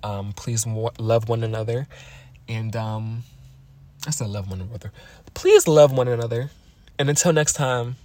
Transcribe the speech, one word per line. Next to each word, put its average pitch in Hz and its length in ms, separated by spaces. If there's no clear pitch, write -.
Um, 101 300
please 113 340
mo-, 113 320
love 113 300
one 113 140
another. 113 440
And, 113 280
um, 110 460
I 151 40
said 120 180
love 101 220
one 95 100
another. 104 320
Please 392 340
love 147 240
one 127 160
another. 117 420
And 139 100
until 147 240
next 151 220
time 123 500